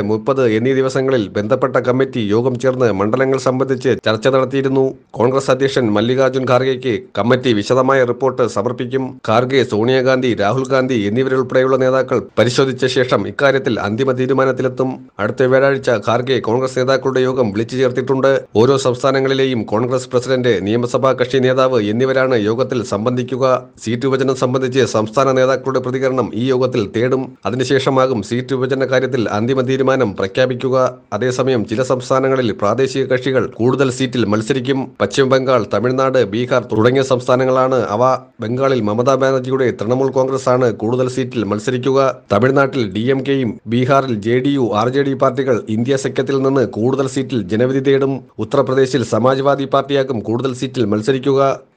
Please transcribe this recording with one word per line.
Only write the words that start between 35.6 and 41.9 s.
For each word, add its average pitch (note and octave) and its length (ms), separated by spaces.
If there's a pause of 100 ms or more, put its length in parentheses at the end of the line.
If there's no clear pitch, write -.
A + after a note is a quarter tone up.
തമിഴ്നാട്, C3 460 (140)
ബീഹാർ B2 380
തുടങ്ങിയ B2 400
സംസ്ഥാനങ്ങളാണ് C3 680 (160)
അവ. A#2+ 60 (420)
ബംഗാളിൽ B2+ 460
മമതാ B2 320
ബാനർജിയുടെ C3 480 (120)
തൃണമൂൽ B2+ 360
കോൺഗ്രസ് C3 380
ആണ് B2+ 140 (120)
കൂടുതൽ B2 260 (100)
സീറ്റിൽ B2 340
മത്സരിക്കുക. B2+ 460 (360)